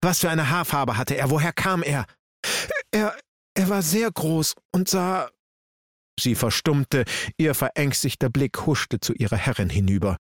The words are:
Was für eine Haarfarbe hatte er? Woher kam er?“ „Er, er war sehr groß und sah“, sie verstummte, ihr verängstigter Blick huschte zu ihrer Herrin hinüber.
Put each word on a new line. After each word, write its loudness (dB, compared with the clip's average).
Was 0
für 2
eine 2
Haarfarbe 0
hatte -2
er? 0
Woher 2
kam 0
er?“ -2
„Er, 0
er 2
war 2
sehr 2
groß 0
und 2
sah“, 0
sie 2
verstummte, 2
ihr 2
verängstigter 0
Blick -2
huschte 0
zu -4
ihrer 0
Herrin 0
hinüber. 2